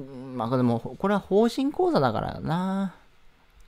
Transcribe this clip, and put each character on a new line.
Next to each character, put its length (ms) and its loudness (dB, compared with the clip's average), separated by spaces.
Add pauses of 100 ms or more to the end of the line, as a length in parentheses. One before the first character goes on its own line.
(340)
ま 120 -2
あ、 100 0
で 80 4
も、 160 2
こ 260 -6
れ 80 2
は 60 0
法 280 4
人 220 -2
口 220 0
座 80 4
だ 120 4
か 80 -2
ら 200 -6
な。 540 -2 (720)